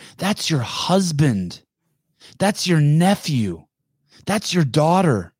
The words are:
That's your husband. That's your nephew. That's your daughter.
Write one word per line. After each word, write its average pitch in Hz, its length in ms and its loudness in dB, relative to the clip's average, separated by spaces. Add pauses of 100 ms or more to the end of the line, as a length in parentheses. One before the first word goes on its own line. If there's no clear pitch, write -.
(160)
That's 196 320 -4
your 156 120 0
husband. 147 1000 -2 (800)
That's - 280 -2
your 170 140 2
nephew. 147 840 0 (580)
That's 202 300 -4
your 175 100 2
daughter. 151 760 0